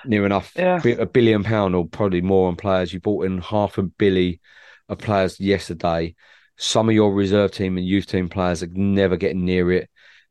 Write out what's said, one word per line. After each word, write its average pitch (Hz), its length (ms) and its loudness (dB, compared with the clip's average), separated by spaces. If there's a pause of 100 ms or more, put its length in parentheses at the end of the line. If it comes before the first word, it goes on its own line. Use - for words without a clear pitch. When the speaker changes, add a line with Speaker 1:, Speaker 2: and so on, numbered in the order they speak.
Speaker 1:
near 107 200 2
enough 98 280 -2
Speaker 2:
Yeah. 180 300 0
Speaker 1:
bi-, 120 160 2
a 113 60 0
billion 113 400 2
pound 104 300 0
or 85 120 0
probably 92 340 -2
more 92 280 2
on 87 80 -4
players. 92 360 -2
You 92 60 -10
bought 98 260 -2
in 92 140 -4
half 104 380 -2
a 101 60 -2
billy 92 580 0 (480)
of - 100 -8
players 98 400 -2
yesterday. 85 760 -2 (440)
Some 113 320 0
of 110 40 4
your 104 200 4
reserve 101 380 2
team 92 260 -4
and 90 100 -4
youth 95 200 0
team 92 200 -2
players 90 360 -2
are 87 100 -10
never 98 420 0
getting 90 300 -2
near 90 260 0
it. 90 180 0 (420)